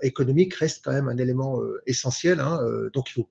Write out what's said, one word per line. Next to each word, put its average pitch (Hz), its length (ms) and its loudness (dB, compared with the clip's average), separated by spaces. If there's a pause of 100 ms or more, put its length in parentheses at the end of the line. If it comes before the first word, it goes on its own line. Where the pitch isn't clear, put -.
économique 139 520 2
reste 156 280 -2
quand 131 100 -2
même 139 160 0
un 123 80 -2
élément, 127 440 0
euh, 110 240 -6
essentiel, 135 540 0
hein, 147 240 0
euh, 113 300 -2
donc 135 180 -2
il - 20 -20
faut - 180 -4